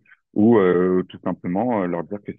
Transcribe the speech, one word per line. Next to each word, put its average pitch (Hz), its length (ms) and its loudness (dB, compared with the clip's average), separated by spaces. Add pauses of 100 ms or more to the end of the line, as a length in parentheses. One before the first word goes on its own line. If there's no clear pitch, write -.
(320)
ou, 113 240 4
euh, 92 500 2
tout - 160 -20
simplement, 98 600 -4
euh, 90 40 -4
leur 85 180 -6
dire 104 180 -12
que - 160 -12